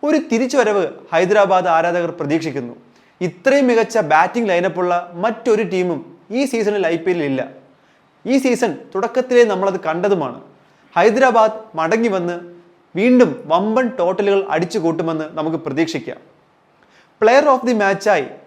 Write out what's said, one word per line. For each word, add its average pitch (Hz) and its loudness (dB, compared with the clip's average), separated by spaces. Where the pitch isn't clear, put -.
ഒരു 302 2
തിരിച്ചുവരവ് 226 0
ഹൈദരാബാദ് 185 2
ആരാധകർ 170 0
പ്രതീക്ഷിക്കുന്നു. 143 -4
ഇത്രയും 262 2
മികച്ച 226 2
ബാറ്റിംഗ് 185 2
ലൈനപ്പുള്ള 175 -2
മറ്റൊരു 220 -2
ടീമും 180 -4
ഈ 247 0
സീസണിൽ 208 -2
ഐ 165 0
പി 165 -2
എല്ലിൽ 170 0
ഇല്ല. 131 -2
ഈ 262 2
സീസൺ 240 0
തുടക്കത്തിലേ 240 2
നമ്മളത് 190 -2
കണ്ടതുമാണ്. 160 -2
ഹൈദരാബാദ് 220 4
മടങ്ങി 170 0
വന്ന് 175 -4
വീണ്ടും 226 4
വമ്പൻ 214 0
ടോട്ടലുകൾ 190 0
അടിച്ചു 165 -2
കൂട്ടുമെന്ന് 165 -2
നമുക്ക് 160 -4
പ്രതീക്ഷിക്കാം. 156 -4
Player 269 6
of 254 2
the 220 0
match-ായി 196 0